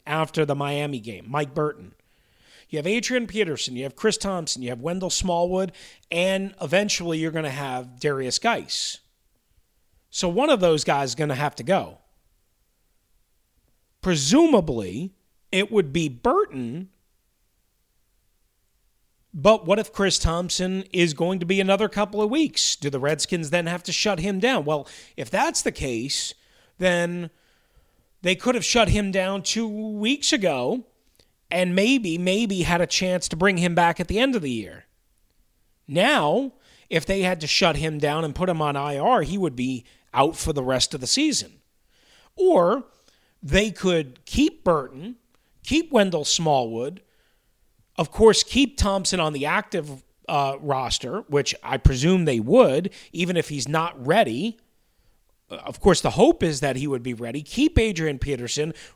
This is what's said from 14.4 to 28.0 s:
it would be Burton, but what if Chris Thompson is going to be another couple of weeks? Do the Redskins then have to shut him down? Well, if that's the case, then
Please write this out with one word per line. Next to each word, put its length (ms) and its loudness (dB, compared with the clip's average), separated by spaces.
it 200 0
would 220 0
be 160 -2
Burton, 800 -2
but 320 4
what 140 2
if 140 -6
Chris 240 2
Thompson 720 -2
is 220 2
going 260 -2
to 60 -6
be 160 2
another 260 2
couple 340 -2
of 80 0
weeks? 460 0
Do 140 -6
the 100 -2
Redskins 500 -2
then 180 0
have 160 -6
to 80 -8
shut 280 0
him 200 -2
down? 260 0
Well, 220 -4
if 140 -10
that's 320 0
the 100 -2
case, 600 -6
then 500 0